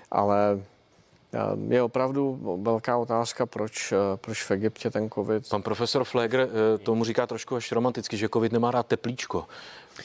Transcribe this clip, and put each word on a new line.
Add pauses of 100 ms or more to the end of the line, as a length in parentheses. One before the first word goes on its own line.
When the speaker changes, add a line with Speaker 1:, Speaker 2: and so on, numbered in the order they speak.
(120)
Speaker 1:
ale, (760)
ehm,
je
opravdu (220)
velká
otázka,
proč,
eh, (260)
proč
v
Egyptě
ten
covid.
Speaker 2:
Pan
profesor
Pfleger,
eh,
tomu
říká
trošku
až
romanticky,
že
covid
nemá
rád
teplíčko. (600)